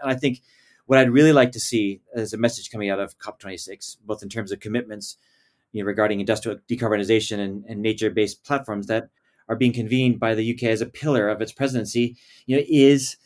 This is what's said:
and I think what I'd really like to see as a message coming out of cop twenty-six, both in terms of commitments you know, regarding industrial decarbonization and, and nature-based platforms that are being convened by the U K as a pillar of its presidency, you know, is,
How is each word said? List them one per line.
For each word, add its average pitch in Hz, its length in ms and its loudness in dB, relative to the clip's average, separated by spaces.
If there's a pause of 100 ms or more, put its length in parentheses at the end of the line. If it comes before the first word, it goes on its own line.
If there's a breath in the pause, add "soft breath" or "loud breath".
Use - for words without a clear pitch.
and 135 100 -4
I 127 40 0
think 127 260 -2 (460 soft breath)
what 131 100 6
I'd 131 140 6
really 151 200 8
like 127 200 6
to 117 80 -12
see 101 420 -2 (140)
as 110 180 -6
a 107 40 -8
message 120 340 -2
coming 104 180 -6
out 98 100 -2
of 95 200 -8
cop - 200 -14
twenty-six, 95 640 -14
both 107 200 -10
in 101 60 -12
terms 104 220 -8
of 101 80 -8
commitments 107 580 -8 (580)
you 104 80 -6
know, 98 40 -6
regarding 104 340 0
industrial 104 360 -4 (120)
decarbonization 107 680 0
and, 98 280 -8
and 104 140 -10
nature-based 107 640 -2
platforms 104 420 -4
that 110 220 -4 (400)
are 113 80 -2
being 120 160 2
convened 120 480 0
by 113 120 0
the 110 100 0
U 117 120 -2
K 117 160 0
as 110 100 0
a 113 40 -2
pillar 131 420 0
of 104 140 -2
its 110 100 -6
presidency, 120 640 -2 (300 soft breath)
you 127 100 0
know, 143 120 2
is, 139 580 6